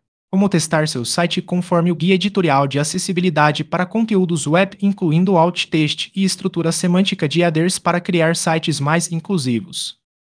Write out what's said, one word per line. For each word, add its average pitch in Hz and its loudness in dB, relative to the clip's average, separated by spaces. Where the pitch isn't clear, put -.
Como 196 2
testar 156 0
seu 123 -6
site 175 -2
conforme 180 0
o - 0
Guia 165 2
Editorial 175 2
de 139 -2
Acessibilidade 156 0
para 175 -2
Conteúdos 185 0
Web, 190 2
incluindo 190 2
alt 170 2
text - -2
e 190 0
estrutura 175 -2
semântica 185 0
de 156 0
headers 170 2
para 175 0
criar 170 0
sites 160 -2
mais 165 0
inclusivos. 127 -4